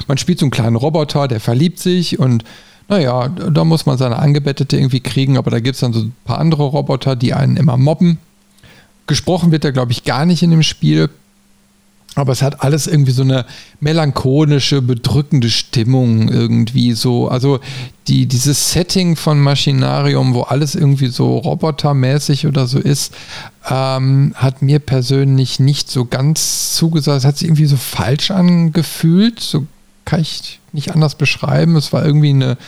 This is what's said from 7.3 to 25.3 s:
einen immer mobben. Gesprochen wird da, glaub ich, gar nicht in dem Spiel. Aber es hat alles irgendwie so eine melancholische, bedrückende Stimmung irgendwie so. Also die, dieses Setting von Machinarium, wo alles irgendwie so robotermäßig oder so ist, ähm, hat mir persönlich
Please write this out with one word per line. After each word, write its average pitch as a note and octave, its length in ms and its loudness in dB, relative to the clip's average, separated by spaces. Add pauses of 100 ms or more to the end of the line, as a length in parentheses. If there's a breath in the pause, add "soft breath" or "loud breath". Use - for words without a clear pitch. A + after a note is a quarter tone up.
einen B2+ 220 0
immer B2 200 2
mobben. D#3+ 420 2 (880 soft breath)
Gesprochen E3 460 0
wird D#3 100 0
da, D#3 80 0
glaub B2+ 220 -2
ich, - 100 -4
gar C#3+ 240 -2
nicht F3 160 2
in E3+ 80 4
dem D#3+ 140 4
Spiel. D#3 440 0 (1080)
Aber C#3 160 0
es B2 100 -2
hat - 220 -4
alles C#3+ 240 0
irgendwie C#3 240 2
so B2+ 100 0
eine C3 240 0 (320 loud breath)
melancholische, D3 1040 0
bedrückende B2 680 0
Stimmung A2+ 800 0
irgendwie A#2 640 0
so. B2 360 0
Also B2+ 320 0 (480 loud breath)
die, C3+ 180 2
dieses B2+ 460 0
Setting F3+ 420 0
von D3+ 240 0
Machinarium, C#3 960 2
wo B2 80 0
alles C#3 320 -2
irgendwie C#3 320 2
so B2 320 0
robotermäßig C#3+ 1120 0
oder C3+ 180 0
so B2+ 140 -2
ist, - 340 -2 (560 loud breath)
ähm, C3 640 2
hat C3 260 -2
mir C#3+ 200 2
persönlich C3+ 800 0